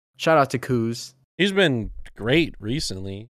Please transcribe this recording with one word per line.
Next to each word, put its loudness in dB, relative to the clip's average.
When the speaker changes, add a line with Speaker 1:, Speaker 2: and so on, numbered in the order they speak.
Speaker 1:
Shout 4
out 4
to -2
Kuz. -2
Speaker 2:
He's 2
been 2
great 0
recently. -6